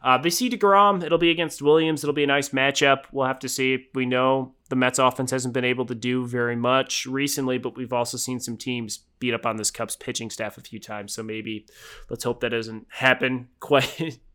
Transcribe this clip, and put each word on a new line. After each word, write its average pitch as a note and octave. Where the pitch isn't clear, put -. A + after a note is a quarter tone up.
uh, B2+
they D#3+
see B3
DeGrom. G3+
It'll E3
be E3+
against D#3+
Williams. D#3
It'll D3
be D3
a C#3
nice C#3+
matchup. C#3
We'll C3+
have C3
to C3
see. C3
We C3
know C3
the C3+
Mets B2+
offense B2+
hasn't B2+
been B2+
able B2
to B2
do B2
very A#2+
much B2+
recently, C3+
but B2+
we've B2
also A#2+
seen B2+
some A#2
teams A#2+
beat B2
up A2+
on A2
this G#2+
Cubs -
pitching A2+
staff G#2
a -
few -
times. G#2
So A2+
maybe A2
let's A#2+
hope A#2+
that A#2+
doesn't A2+
happen B2+
<laughs> -
quite C#3+